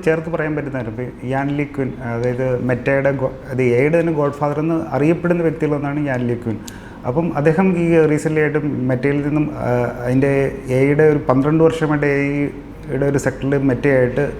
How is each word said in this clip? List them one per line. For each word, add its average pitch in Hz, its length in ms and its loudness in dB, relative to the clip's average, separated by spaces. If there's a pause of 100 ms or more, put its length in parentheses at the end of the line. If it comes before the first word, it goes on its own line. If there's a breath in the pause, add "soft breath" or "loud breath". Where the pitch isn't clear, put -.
ചേർത്ത് 160 280 0
പറയാൻ 156 220 -2
പറ്റുന്ന 139 220 -4
കാര്യം, 113 180 -6
ഇപ്പോൾ 123 380 -8
യാൻ 139 140 0 (100)
ലീ 147 80 0 (100)
ക്വിൻ, 131 140 -2 (240)
അതായത് 123 320 -2 (240)
മെറ്റയുടെ 139 420 2 (100)
ഗോ-, 131 140 -2 (160)
അത് 127 100 -2
എ 123 180 4
ഐയുടെ 147 200 4
തന്നെ 165 200 0
ഗോഡ് 143 200 0
ഫാദർ 147 260 0
എന്ന് 165 120 0 (180)
അറിയപ്പെടുന്ന 165 520 2
വ്യക്തികളൊന്നാണ് 143 520 -2 (100)
യാൻ 127 180 -2
ലീ 120 160 0
ക്വിൻ. 107 140 -4 (500 loud breath)
അപ്പം 131 180 0 (140)
അദ്ദേഹം 160 280 4 (160)
ഈ - 20 2 (260)
റീസെൻ്റ്ലി 156 320 0
ആയിട്ട് 151 160 0 (300)
മെറ്റയിൽ 135 280 0 (100)
നിന്നും, 151 180 0 (200)
ആ, 123 40 0 (360)
അതിൻ്റെ 135 260 2 (440)
എ 131 40 2
ഐയുടെ 143 340 4
ഒരു 147 60 0 (100)
പന്ത്രണ്ട് 147 380 4
വർഷമായിട്ട് 151 480 0
എ - 20 0 (760)
ഐയുടെ 135 200 -2
ഒരു 139 140 0
സെക്ടറിൽ 139 440 0
മെറ്റയായിട്ട് 127 560 2 (140)